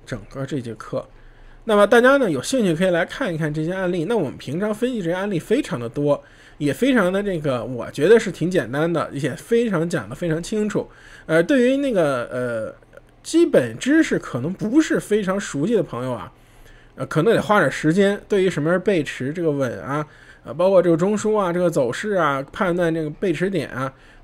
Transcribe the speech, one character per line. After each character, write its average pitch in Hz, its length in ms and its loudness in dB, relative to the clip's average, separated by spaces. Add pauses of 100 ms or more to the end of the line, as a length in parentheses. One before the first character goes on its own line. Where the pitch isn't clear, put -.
整 120 120 -10 (120)
个 135 160 -10
这 135 160 -6
节 113 120 -10
课。 - 320 -10 (640)
那 214 60 2
么 202 100 6
大 233 160 4
家 262 160 6
呢 240 140 2
有 135 100 -2
兴 254 240 -2
趣 175 80 2
可 175 140 0
以 185 40 2
来 165 140 2
看 180 300 -6
一 - 20 -4
看 151 160 -2
这 156 120 -4
些 175 80 -4
案 185 180 -2
例。 175 140 -2
那 226 120 -2
我 151 120 0
们 98 100 -10
平 156 220 -8
常 214 120 -2
分 240 200 -2
析 220 100 -4
这 165 80 -2
些 - 20 0
案 190 160 -2
例 202 80 -2
非 220 240 0
常 139 200 -6
的 117 80 -6
多， 143 340 0 (360)
也 139 140 0
非 262 220 2
常 185 180 4
的 196 80 0
这 190 200 -2
个， 127 240 -2
我 120 260 -8
觉 147 180 2
得 220 120 8
是 208 100 -2
挺 156 180 -2
简 139 220 0
单 151 200 0
的， 151 220 -2
也 143 220 -4
非 233 340 0
常 175 200 0
讲 135 200 -4
得 123 60 -12
非 175 140 -4
常 160 120 -2
清 214 280 -2
楚。 - 200 -2 (380)
呃， 165 160 2
对 262 200 4
于 262 160 4
那 277 140 0
个， 143 340 0
呃， 120 760 -6 (200)
基 330 240 2
本 139 360 2
知 311 200 4
识 233 160 0
可 - 260 -6
能 165 100 -4
不 220 280 2
是 302 200 0
非 208 200 0
常 190 200 -2
熟 143 260 -4
悉 240 80 2
的 185 80 2
朋 120 220 -8
友 127 80 -4
啊， 101 200 -10 (640)
呃， 131 120 -8
可 160 160 0
能 214 120 4
得 123 80 2
花 208 160 2
点 147 100 4
时 156 240 0
间。 202 360 2
对 190 160 2
于 190 40 2
什 165 140 -2
么 156 80 0
是 185 80 2
背 180 240 0
驰， 131 300 -6
这 180 100 -6
个 160 80 2
稳 123 320 -2
啊， 143 240 -4 (380)
呃， 120 100 -10
包 180 160 2
括 185 100 8
这 175 80 4
个 165 80 6
中 196 200 0
枢 214 200 0
啊， 185 160 0
这 175 60 -2
个 180 100 2
走 131 240 0
势 208 200 -4
啊， 147 280 2 (120)
判 180 240 0
断 170 180 0
这 165 80 -2
个 151 80 -6
背 175 220 -2
驰 175 180 -2
点 160 200 -2
啊， 131 220 -6 (320)